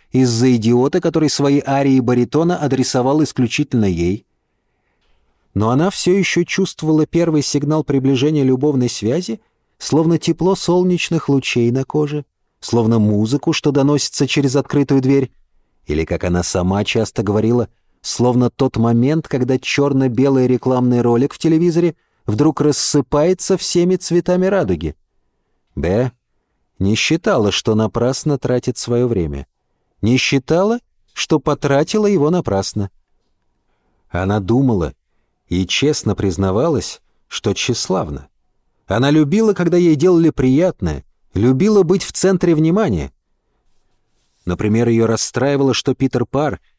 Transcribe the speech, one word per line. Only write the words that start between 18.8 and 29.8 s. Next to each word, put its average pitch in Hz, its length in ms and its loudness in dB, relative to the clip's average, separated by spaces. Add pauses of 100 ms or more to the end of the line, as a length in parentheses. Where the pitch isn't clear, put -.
когда 127 300 -2
черно-белый 135 880 0
рекламный 123 560 0
ролик 120 320 2
в - 60 -16
телевизоре 165 560 2 (320)
вдруг 143 340 0
рассыпается 151 960 0
всеми 180 380 0
цветами 180 500 0
радуги. 95 500 -2 (800)
Б 113 380 0 (640)
не 98 180 0
считала, 147 560 0
что - 240 -2
напрасно 120 600 -2
тратит - 400 -4
свое 120 300 -2
время. 78 400 -4 (540)